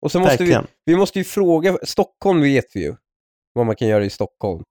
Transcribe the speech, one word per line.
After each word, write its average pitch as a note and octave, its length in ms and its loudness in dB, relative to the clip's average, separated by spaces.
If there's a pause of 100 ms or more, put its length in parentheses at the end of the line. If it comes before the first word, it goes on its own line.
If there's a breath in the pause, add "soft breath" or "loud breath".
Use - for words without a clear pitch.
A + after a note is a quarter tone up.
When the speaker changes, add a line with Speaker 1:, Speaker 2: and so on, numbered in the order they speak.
Speaker 1:
Och D3 100 -4
så F3 80 0
måste D#3+ 240 2
vi, F3 80 0
Speaker 2:
Verkligen. A#2 160 0 (180)
Speaker 1:
vi D#3+ 100 4
måste F#3+ 240 0
ju F3+ 60 -4
fråga, F3+ 580 0
Stockholm - 580 -2
vet C#3 320 2
vi G2 80 -8
ju D#2+ 140 -6 (580)
vad A#2+ 120 0
man A2 100 -2
kan A#2 120 -2
göra G#2+ 180 2
i G2 40 -2
Stockholm. - 600 -8